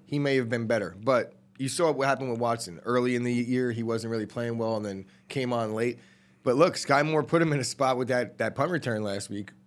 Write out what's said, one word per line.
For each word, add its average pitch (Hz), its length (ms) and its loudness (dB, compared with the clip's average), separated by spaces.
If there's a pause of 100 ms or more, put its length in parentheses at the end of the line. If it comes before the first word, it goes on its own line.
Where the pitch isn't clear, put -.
he 147 140 -4
may 143 160 2
have 127 140 2
been 117 180 -2
better. 104 340 0
But 117 320 2 (260)
you 135 100 -4
saw 160 240 2
what 135 160 0
happened 131 240 0
with 117 80 -2
Watson. 117 440 -2
Early 123 300 2
in 120 80 0
the 123 100 0
year, 123 380 0
he 113 140 -4
wasn't 113 260 -2
really 113 160 -2
playing 117 320 -4
well 113 180 0
and 104 80 -4
then 98 200 -8 (240)
came 127 240 -2
on 113 220 -2
late. 117 260 -2 (440)
But 123 120 4
look, 170 200 6
Sky 143 280 2
Moore 156 180 2
put 165 180 2
him 165 120 2
in 147 80 2
a 123 40 -2
spot 131 320 0
with 123 120 -2
that, 123 300 0
that 110 180 -4
punt 151 160 0
return 117 320 -2
last 101 260 -6
week. 104 220 -8 (140)